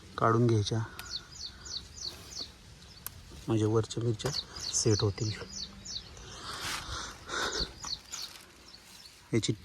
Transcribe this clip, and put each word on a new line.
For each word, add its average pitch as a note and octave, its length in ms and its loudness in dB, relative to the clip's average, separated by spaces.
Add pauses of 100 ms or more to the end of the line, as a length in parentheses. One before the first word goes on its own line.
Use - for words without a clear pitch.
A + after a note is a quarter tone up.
(180)
काढून A#2 300 8
घ्यायच्या, A2+ 320 6 (2750)
म्हणजे A2 180 6
वरच्या A2 380 4
मिरच्या A#2+ 280 2 (420)
सेट G#2+ 280 6
होतील. G#2+ 300 2 (4000)
याची A2+ 200 4 (120)